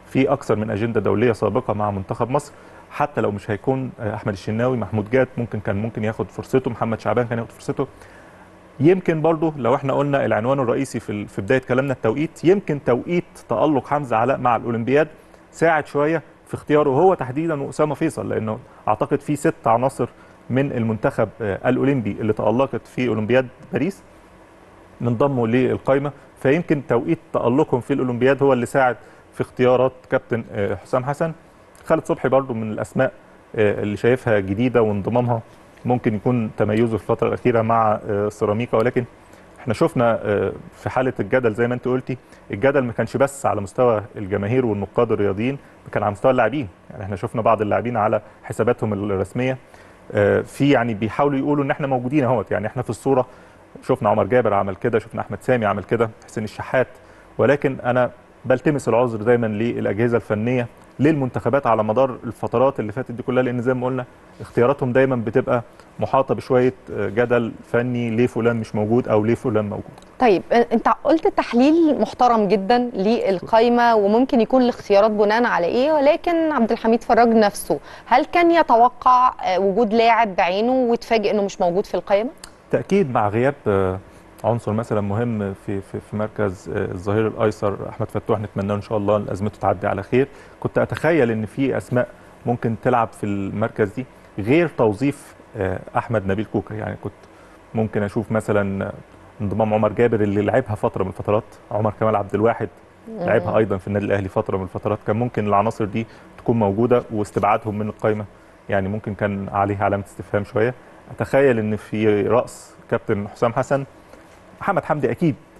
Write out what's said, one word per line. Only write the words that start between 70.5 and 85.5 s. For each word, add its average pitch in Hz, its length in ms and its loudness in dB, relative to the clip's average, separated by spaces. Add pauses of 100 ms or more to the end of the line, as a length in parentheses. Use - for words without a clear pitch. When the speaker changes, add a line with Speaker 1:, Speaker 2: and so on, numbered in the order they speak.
Speaker 2:
آه، 233 200 4
أنت 240 160 0 (160)
قلت 320 240 2
تحليل 302 720 2
محترم 220 480 2
جدا 202 300 2
للقايمة 233 1160 2
وممكن 226 460 4
يكون 254 220 4
الاختيارات 220 480 2
بناء 214 340 2
على 175 220 0
إيه، 262 260 2
ولكن 320 600 2
عبد 233 200 0
الحميد 226 320 2
فراج 233 240 4
نفسه 202 500 2 (280)
هل 269 180 4
كان 339 260 2
يتوقع، 254 840 4 (100)
آه، 185 140 0
وجود 196 360 2
لاعب 226 420 4
بعينه 196 360 0
ويتفاجئ 233 580 0
إنه 202 120 2
مش 196 180 -4
موجود 180 260 0
في - 80 -8
القايمة؟ 208 360 0 (400)
Speaker 1:
تأكيد 151 420 0
مع 113 160 2
غياب، 120 260 2 (120)
آه، 95 320 2 (460)
عنصر 110 280 0
مثلا 110 280 -2
مهم 101 540 -2 (120)